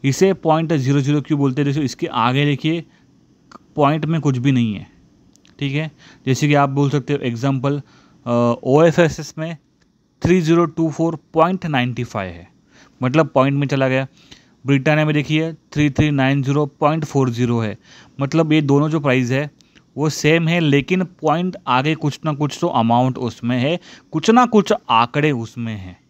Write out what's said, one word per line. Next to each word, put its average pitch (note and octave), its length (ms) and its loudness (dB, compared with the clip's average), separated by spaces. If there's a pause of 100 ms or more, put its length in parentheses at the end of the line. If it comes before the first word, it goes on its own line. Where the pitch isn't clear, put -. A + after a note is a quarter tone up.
इसे F3+ 300 2
पॉइंट D#3+ 400 0
ज़ीरो C#3 280 2
ज़ीरो D3 200 0
क्यों C#3+ 180 -2
बोलते C#3 220 0
हैं? C#3+ 120 0
देखो D3+ 100 -2
इसके D3 240 -4
आगे B2+ 380 0
देखिए D#3 380 -2 (920)
पॉइंट D3 300 2
में D#3+ 160 -2
कुछ C3+ 160 0
भी C3 140 0
नहीं A#2 220 0
है, - 180 -12 (680)
ठीक C#3 140 -6
है। D#3 180 -4 (340)
जैसे C3 220 0
कि C#3+ 60 4
आप C#3+ 160 4
बोल C#3 200 0
सकते C#3+ 240 -2
हो C#3 60 -4
एग्जांपल, C#3 640 -2 (440)
अ, A#2+ 60 -4 (320)
ओएफ़एसएस D#3 760 2
में D#3+ 200 -10 (680)
थ्री F3+ 180 4
ज़ीरो E3+ 240 2
टू E3 260 -2
फ़ोर D#3+ 260 -2 (160)
पॉइंट F3+ 320 2
नाइंटी B2 380 -2
फ़ाइव G2 280 -8
है, F2 200 -18 (520)
मतलब C#3+ 300 0
पॉइंट C#3 260 2
में C#3 80 -2
चला C3+ 200 0
गया। C3 200 -2 (580)
ब्रिटानिया D3 400 2
में D#3 80 0
देखिए D#3 400 -2
थ्री D3 360 -2
थ्री D3+ 220 0
नाइन C#3 320 0
ज़ीरो C#3+ 220 0
पॉइंट D3+ 400 -2
फ़ोर C3 240 0
ज़ीरो A#2+ 300 0
है, G#2+ 180 -4 (440)
मतलब D#3 320 0
ये D#3 80 4
दोनों C#3+ 280 2
जो D#3+ 100 -2
प्राइस B2+ 320 0
है C#3+ 200 -4 (460)
वो D3+ 120 -2
सेम D#3+ 380 2
है, E3+ 120 0
लेकिन D#3 440 0
पॉइंट F3 540 -4 (100)
आगे C3+ 280 0
कुछ D3+ 300 -4
ना D3+ 80 -2
कुछ C#3+ 280 -4
तो E3+ 60 -2
अमाउंट A#2+ 500 2
उसमें B2 420 -4
है, D3+ 200 -2 (320)
कुछ D#3+ 180 -2
ना A#3+ 160 6
कुछ A3 280 2 (160)
आंकड़े C3+ 420 2
उसमें A2+ 460 -8
हैं। F#2 220 -16 (100)